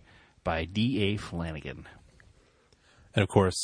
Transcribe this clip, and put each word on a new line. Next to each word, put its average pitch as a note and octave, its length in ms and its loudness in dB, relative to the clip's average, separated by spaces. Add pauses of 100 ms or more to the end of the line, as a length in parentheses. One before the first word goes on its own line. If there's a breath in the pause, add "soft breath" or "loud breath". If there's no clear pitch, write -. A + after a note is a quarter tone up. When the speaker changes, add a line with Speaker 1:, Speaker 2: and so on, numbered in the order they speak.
(440 soft breath)
Speaker 1:
by E2 200 0
D G#2 380 0
A G2+ 140 0
Flanagan. D#2 720 -8 (1300 soft breath)
Speaker 2:
And G#2+ 80 4
of F#2 60 2
course F#2+ 360 4